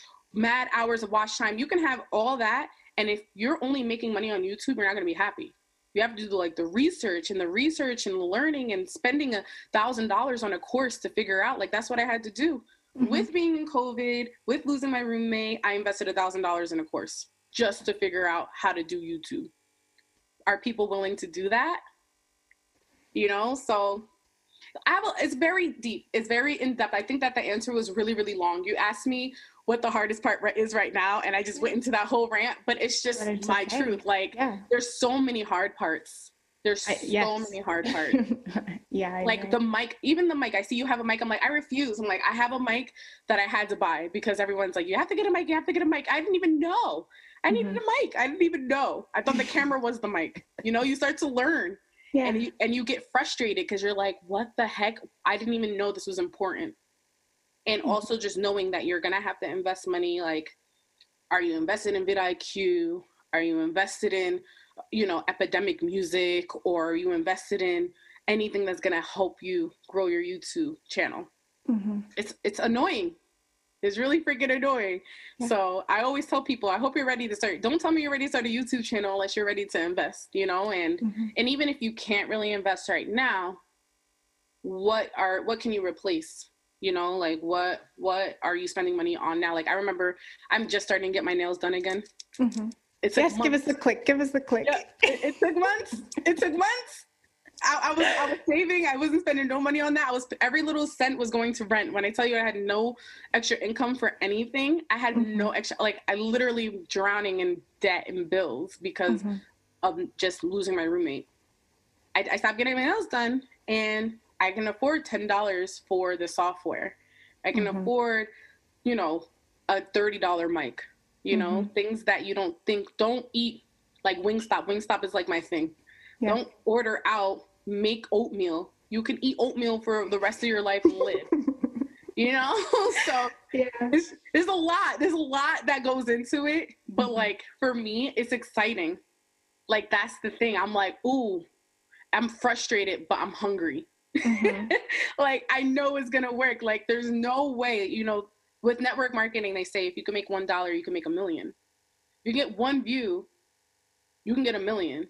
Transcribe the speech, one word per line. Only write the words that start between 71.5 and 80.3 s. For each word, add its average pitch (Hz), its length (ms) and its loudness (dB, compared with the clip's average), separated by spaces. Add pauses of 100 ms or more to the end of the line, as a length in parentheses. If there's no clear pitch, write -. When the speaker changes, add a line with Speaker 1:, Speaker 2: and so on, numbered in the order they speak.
Speaker 2:
Mm-hmm. 208 320 0 (160)
Speaker 1:
It's, - 180 -6 (100)
it's - 140 -2
annoying. 233 560 0 (680)
It's 202 160 0
really 285 240 2
freaking 262 320 0
annoying. 247 460 0 (380)
Speaker 2:
Yeah. 240 100 -2
Speaker 1:
So 190 400 0
I 214 140 4
always 277 240 0
tell - 160 0
people, 226 260 -2
"I 185 100 2
hope 269 180 0
you're 277 100 0
ready 247 220 0
to 208 60 -4
start." 202 280 -2
Don't 269 180 2
tell 330 120 0
me 320 100 2
you're 285 100 -2
ready 269 140 0
to - 20 -2
start 254 160 0
a 240 40 0
YouTube 240 360 -2
channel 208 300 -2
unless 196 220 0
you're 208 100 0
ready 202 200 0
to 190 160 -2
invest, 170 520 -2